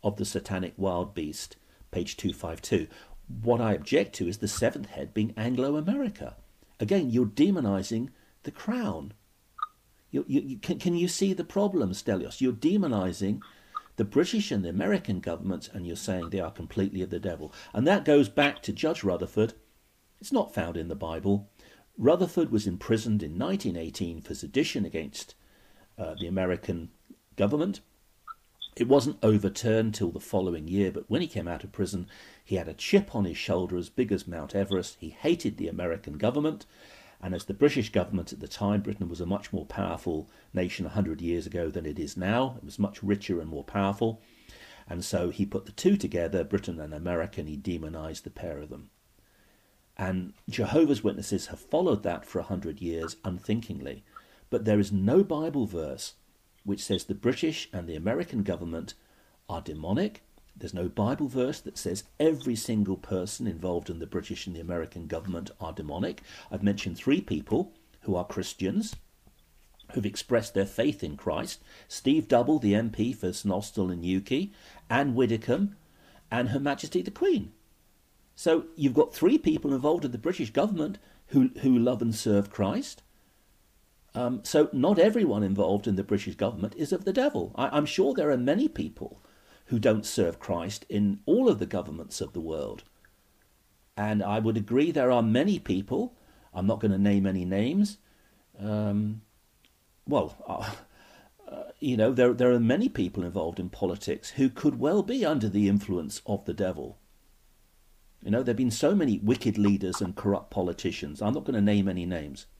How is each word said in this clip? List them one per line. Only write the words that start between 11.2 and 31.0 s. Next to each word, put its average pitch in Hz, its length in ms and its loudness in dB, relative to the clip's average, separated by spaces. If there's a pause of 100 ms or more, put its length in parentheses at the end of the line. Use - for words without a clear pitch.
the 175 120 -4
problem, 185 480 0
Stelios? - 480 -4
You're 127 120 2
demonizing 117 880 0 (540)
the 113 100 0
British 185 460 2
and 101 140 0
the 87 40 -4
American 196 520 0
governments, 87 520 -4
and 87 140 -8
you're 85 80 -6
saying 87 360 -4
they 95 100 -2
are 80 100 -4
completely 95 520 -2
of 92 80 -4
the 87 100 -4
devil. 80 340 -6 (180)
And 113 140 2
that 185 180 4
goes 147 240 6
back 143 340 0
to 104 100 -6
Judge 156 320 -2
Rutherford. 104 500 0 (640)
It's - 120 -6
not 247 200 0
found 85 240 -4
in 82 120 -6
the 82 80 -6
Bible. 82 540 0 (460)
Rutherford 165 540 4
was 104 160 2
imprisoned 107 560 0
in 80 160 -8
nineteen 143 380 -2
eighteen 82 460 -6
for - 120 -10
sedition 117 500 -2
against, - 520 -8 (600)
uh, 80 220 -8
the 87 80 -6
American 90 640 -2 (460)
government. 151 440 2 (960)
It 117 100 2
wasn't 135 360 4
overturned 110 720 2
till 87 180 -2
the 95 80 -10
following 87 480 -2
year, 95 240 2
but 71 160 -8